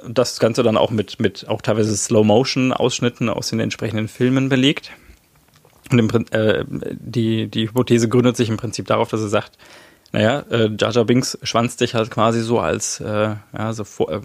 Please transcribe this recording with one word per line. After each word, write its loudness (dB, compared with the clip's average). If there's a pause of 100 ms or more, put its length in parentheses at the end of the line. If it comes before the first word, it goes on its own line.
das 0
Ganze 2
dann 4
auch 2
mit, -4
mit -2
auch -4
teilweise 0
Slow-Motion-Ausschnitten 2
aus -6
den -2
entsprechenden -4
Filmen 0
belegt. 0 (1000)
Und 4
im 4
Prin-, -2
äh, 0
die, -4
die -4
Hypothese 2
gründet 2
sich 0
im -2
Prinzip -8
darauf, 0
dass -2
er -4
sagt, -2 (540)
naja, 2 (100)
äh, 2 (100)
Jar 0
Jar 2
Binks 0
schwanzt -2
sich 0
halt 0
quasi 2
so 0
als, -4
äh, -2 (220)
ja, -6
so -10
vor-, -4
äh, -4